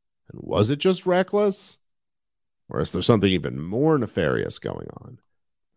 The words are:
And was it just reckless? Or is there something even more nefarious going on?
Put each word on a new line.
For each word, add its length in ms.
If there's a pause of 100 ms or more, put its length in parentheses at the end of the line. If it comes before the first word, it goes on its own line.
(320)
And 100
was 300
it 60
just 280
reckless? 720 (920)
Or 140
is 100
there 120
something 280
even 280
more 400
nefarious 580
going 380
on? 240 (580)